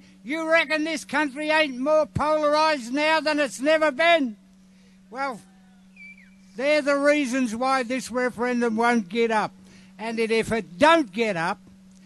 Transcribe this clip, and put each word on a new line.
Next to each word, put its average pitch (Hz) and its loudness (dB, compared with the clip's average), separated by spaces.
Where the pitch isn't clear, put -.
You 320 -6
reckon 311 2
this 311 -6
country 294 -4
ain't 311 0
more 302 0
polarised 302 0
now 302 2
than 294 -2
it's 254 -4
never 311 2
been? 302 2
Well, 262 -8
they're 294 0
the 285 2
reasons 269 2
why 262 0
this 240 -6
referendum 240 -2
won't 233 2
get 233 0
up. 208 -2
And 226 -8
it, 226 0
if 220 0
it 180 -6
don't 302 4
get 208 -2
up, 170 -4